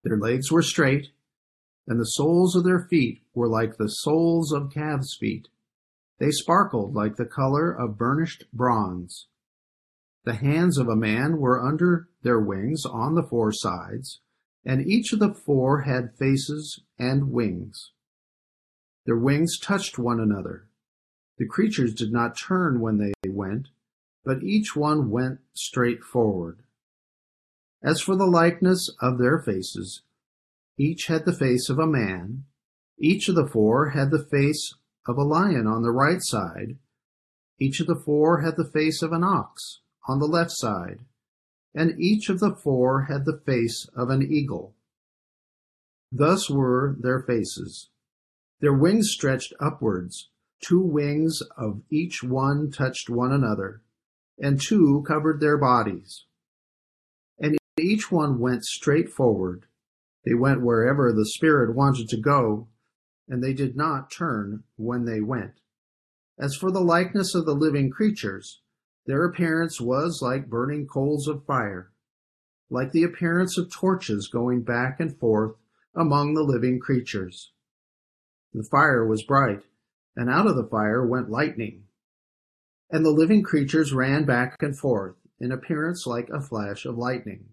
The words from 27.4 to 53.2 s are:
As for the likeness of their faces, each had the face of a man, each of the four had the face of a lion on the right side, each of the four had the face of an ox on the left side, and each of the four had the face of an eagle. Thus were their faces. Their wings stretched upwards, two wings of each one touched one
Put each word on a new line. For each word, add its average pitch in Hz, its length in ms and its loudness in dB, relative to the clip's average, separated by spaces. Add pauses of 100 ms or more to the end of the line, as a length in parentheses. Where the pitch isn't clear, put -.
As 160 200 0
for 196 140 0
the 190 120 2
likeness 175 600 4 (140)
of 123 160 0
their 127 220 2
faces, 95 640 -6 (720)
each 156 300 -2
had 160 180 -2
the 175 80 2
face 127 380 0
of 131 80 0
a 160 80 2
man, 110 560 -2 (560)
each 180 280 2
of 190 60 2
the 160 140 4
four 117 420 4
had 139 220 0
the 156 120 2
face 143 520 0 (320)
of 123 100 -2
a 143 60 0
lion 151 420 2
on 113 160 0
the 117 80 0
right 143 320 2
side, 101 560 -6 (840)
each 135 200 0
of 156 80 -2
the 165 180 0
four 151 360 4
had 160 160 -2
the 156 140 -2
face 156 300 0
of 160 100 -2
an 165 120 0
ox - 560 -2 (280)
on 135 120 0
the 147 80 0
left 170 240 2
side, 98 480 -6 (720)
and 165 260 0
each 208 300 2
of 185 100 0
the 208 140 2
four 135 520 2
had 139 200 -4
the 147 180 -2
face 117 520 -2
of 123 160 -2
an 135 100 2
eagle. 131 540 -2 (1400)
Thus 156 360 2
were 139 520 0
their 127 240 -2
faces. - 680 -6 (720)
Their 143 140 2
wings 196 360 4
stretched 135 500 -2
upwards, 110 680 -4 (340)
two 180 160 4
wings 151 600 0 (160)
of 107 320 -6
each 170 320 -2
one 135 480 0
touched 131 400 -4
one 123 220 0